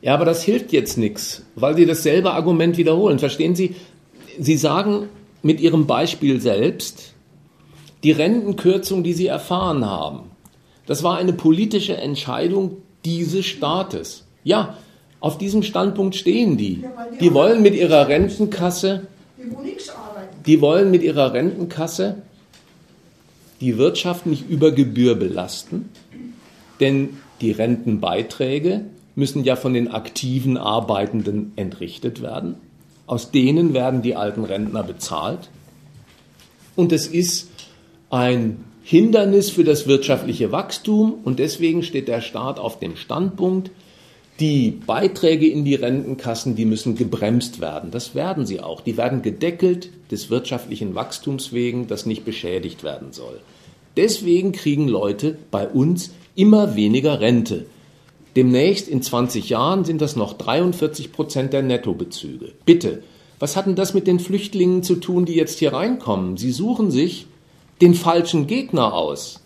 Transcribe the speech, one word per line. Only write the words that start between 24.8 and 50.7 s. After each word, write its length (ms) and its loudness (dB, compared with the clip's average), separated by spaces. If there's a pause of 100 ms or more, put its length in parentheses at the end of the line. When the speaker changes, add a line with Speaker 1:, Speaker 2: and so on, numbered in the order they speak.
Speaker 1:
belasten, 720 -6 (880)
denn 400 0 (220)
die 100 0
Rentenbeiträge 1300 -2 (340)
müssen 260 -2
ja 140 2
von 180 -2
den 140 0
aktiven 680 -4
Arbeitenden 1000 -2
entrichtet 680 -8
werden. 320 -8 (540)
Aus 240 -6
denen 420 4
werden 280 0
die 120 -2
alten 300 -4
Rentner 400 -4
bezahlt. 640 -8 (1300)
Und 160 4
es 160 0
ist 400 -2 (640)
ein 540 0 (200)
Hindernis 680 6
für 140 4
das 240 2
wirtschaftliche 640 2
Wachstum 600 0 (100)
und 160 -2
deswegen 420 0
steht 240 -4
der 140 -2
Staat 400 -8
auf 180 -8
dem 180 -8
Standpunkt, 760 -2 (680)
die 300 2
Beiträge 760 2
in 160 0
die 100 2
Rentenkassen, 800 -4
die 100 -2
müssen 300 0
gebremst 680 -2
werden. 300 -8
Das 240 -12
werden 320 -4
sie 140 -8
auch. 220 -12
Die 140 -4
werden 240 -2
gedeckelt 680 -2 (220)
des 180 -8
wirtschaftlichen 640 -6